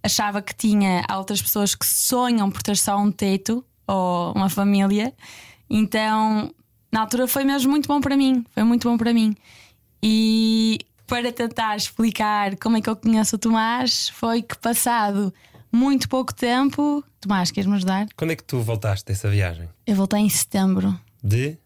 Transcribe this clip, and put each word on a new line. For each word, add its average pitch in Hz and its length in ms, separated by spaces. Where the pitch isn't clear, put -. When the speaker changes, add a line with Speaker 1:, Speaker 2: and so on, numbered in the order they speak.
Speaker 1:
achava 208 380
que - 140
tinha, 196 520
há 196 100
outras 196 240
pessoas 202 320
que - 120
sonham 240 640
por - 100
ter 208 160
só 202 200
um 202 140
teto 196 540
ou 180 460
uma 196 160
família, 202 640
então 214 840
na 220 100
altura 240 260
foi 269 160
mesmo 277 280
muito 294 160
bom 285 120
para 277 160
mim, 262 360
foi 214 120
muito 233 240
bom 233 100
para 233 160
mim. 220 220
E 220 760
para 240 240
tentar 226 440
explicar 208 800
como 226 200
é 214 40
que 226 80
eu 220 60
conheço 220 420
o - 20
Tomás, 226 720
foi 226 320
que - 160
passado 214 760
muito 262 360
pouco 262 260
tempo, 277 680
Tomás, 190 300
queres-me 202 260
ajudar? 190 400
Speaker 2:
Quando 160 160
é 156 40
que - 80
tu 127 180
voltaste 110 440
dessa 101 240
viagem? 87 380
Speaker 1:
Eu 208 100
voltei 196 240
em 208 100
setembro. 190 680
Speaker 2:
De? 127 420